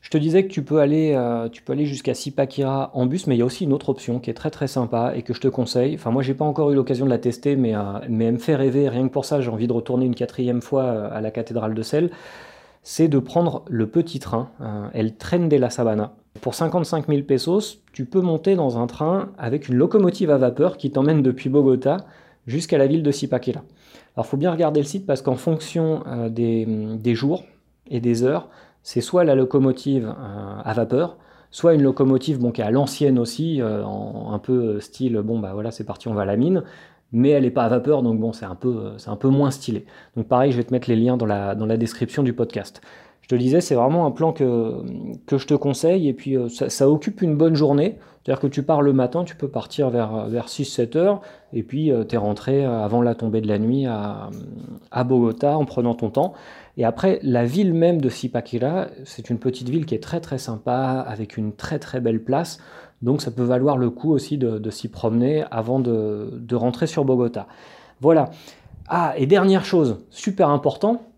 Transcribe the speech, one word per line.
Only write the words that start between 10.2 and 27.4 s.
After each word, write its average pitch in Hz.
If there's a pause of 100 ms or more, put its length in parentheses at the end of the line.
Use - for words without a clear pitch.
fois, 135
euh, 113
à 110
la 110
cathédrale 113
de 110
Sel. 156 (720)
C'est -
de 143
prendre 156
le 113
petit 165
train, 117 (100)
euh, 104
El 110
Tren 175
de 151
la 123
Sabana. 107 (300)
Pour 120
cinquante-cinq 160
mille 143
pesos, 165 (120)
tu 135
peux 185
monter 180
dans 135
un 120
train 185
avec 131
une 123
locomotive 180
à 143
vapeur 131
qui 139
t'emmène 147
depuis 131
Bogota 135 (500)
jusqu'à 156
la 139
ville 156
de 143
Zipaquirá. 127 (540)
Alors, 123
faut 139
bien 170
regarder 156
le 143
site 190
parce 135
qu'en 131
fonction, 160
euh, 117
des, 113
des 110
jours 139 (460)